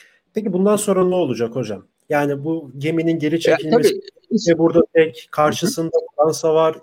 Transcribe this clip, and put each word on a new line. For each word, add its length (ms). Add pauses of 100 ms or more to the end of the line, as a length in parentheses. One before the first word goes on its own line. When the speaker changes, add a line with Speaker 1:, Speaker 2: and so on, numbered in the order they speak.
(340)
Speaker 1:
Peki 180
bundan 240
sonra 280
ne 100
olacak 400
hocam? 320 (220)
Yani 360
bu 340
geminin 400
geri 160
Speaker 2:
Ya, 60
Speaker 1:
çekilmesi 500
Speaker 2:
tabii. 640
Speaker 1:
ve 40
burada 220 (140)
tek 360
karşısında 640
Speaker 2:
Hı 280
hı. 20
Speaker 1:
Fransa 300
var, 280